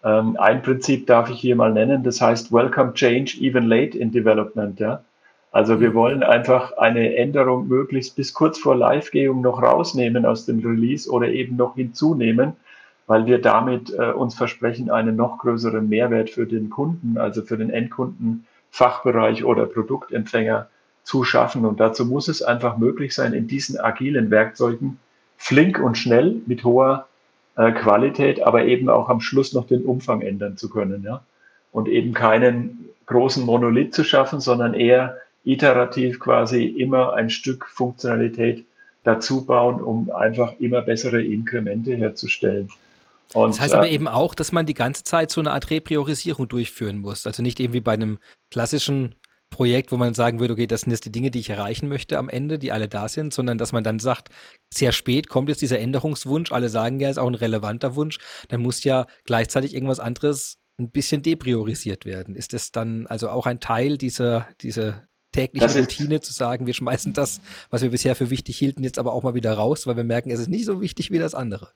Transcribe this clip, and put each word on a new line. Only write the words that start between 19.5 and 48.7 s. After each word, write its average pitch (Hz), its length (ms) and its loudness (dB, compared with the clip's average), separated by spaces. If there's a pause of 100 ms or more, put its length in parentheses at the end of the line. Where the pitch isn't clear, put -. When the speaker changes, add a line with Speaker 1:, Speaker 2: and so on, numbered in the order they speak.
Speaker 1:
Produktempfänger 110 1000 -2 (340)
zu 131 220 -2
schaffen. 120 400 2
Und 107 160 0
dazu 113 260 2
muss 139 220 -2
es 156 140 -4
einfach 120 340 0
möglich 123 360 0
sein, 123 200 -2
in 113 160 -2
diesen 135 320 -6
agilen 117 500 0
Werkzeugen 117 680 0 (360)
flink 160 440 4
und 120 180 2
schnell 131 380 4 (100)
mit 120 160 -4
hoher, 131 460 4 (480)
äh, 113 160 4
Qualität, 113 680 2
aber 117 240 4
eben 127 220 2
auch 117 200 4
am 120 120 2
Schluss 135 320 0
noch 123 140 -2
den 123 160 2
Umfang 127 380 -2
ändern 101 360 -6
zu - 140 -10
können, 98 320 -4
ja. 113 220 -10 (480)
Und 110 160 -2
eben 120 260 0
keinen 120 760 2 (160)
großen 127 380 2
Monolith 120 480 2
zu 156 120 0
schaffen, 139 340 2
sondern 120 360 0
eher 127 420 4 (260)
iterativ 127 800 2
quasi 120 440 2
immer 127 500 0
ein 113 160 0
Stück 131 360 -8
Funktionalität 117 1000 -2 (360)
dazu 123 440 0
bauen, 123 340 2
um 113 320 -4
einfach 110 480 0
immer 123 220 0
bessere 117 400 0
Inkremente 113 760 -4
herzustellen. 101 720 -2 (640)
Und, 113 220 2
Speaker 2:
Das - 60 -4
heißt 143 140 2
aber - 140 6
Speaker 1:
äh, 156 60 0
Speaker 2:
eben 147 120 -2
auch, 127 280 0
dass - 180 -6
man 165 140 0
die 151 80 -4
ganze 127 280 -4
Zeit 165 280 0
so - 100 -2
eine 151 120 0
Art 135 180 -4
Repriorisierung 151 760 -2
durchführen 113 520 -6
muss. 101 280 -10
Also 110 160 -6
nicht 120 160 -4
irgendwie 123 220 -2
bei 113 120 0
einem 107 260 -2 (320)
klassischen 135 640 -4 (360)